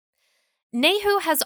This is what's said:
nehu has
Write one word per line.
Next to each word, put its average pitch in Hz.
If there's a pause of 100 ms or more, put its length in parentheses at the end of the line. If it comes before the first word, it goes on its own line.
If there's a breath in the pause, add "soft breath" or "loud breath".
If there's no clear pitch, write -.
(720)
nehu 392
has 320